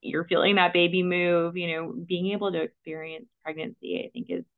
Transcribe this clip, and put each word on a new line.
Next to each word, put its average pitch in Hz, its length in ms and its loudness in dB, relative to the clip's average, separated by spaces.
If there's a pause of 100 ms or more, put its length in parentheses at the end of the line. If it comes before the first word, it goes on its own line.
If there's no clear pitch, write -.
you're 165 240 -4
feeling 180 300 4
that 180 180 4
baby 175 300 4
move, 175 540 2
you 175 160 -4
know, 165 200 -4
being 175 400 -2
able 202 200 0
to 165 100 0
experience 160 640 -10 (160)
pregnancy, 160 640 -6
I - 40 -14
think - 200 -10
is 175 140 -4 (140)